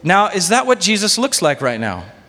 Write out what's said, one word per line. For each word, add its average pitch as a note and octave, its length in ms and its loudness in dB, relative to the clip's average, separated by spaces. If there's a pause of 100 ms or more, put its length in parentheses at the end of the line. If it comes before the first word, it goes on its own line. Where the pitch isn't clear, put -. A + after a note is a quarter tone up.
Now, F#3+ 240 4
is F#3 220 -2
that B3+ 160 2
what B3 140 2
Jesus G3+ 380 0
looks C4+ 240 -2
like D3 200 0
right B2 180 -2
now? F#2 260 -4 (240)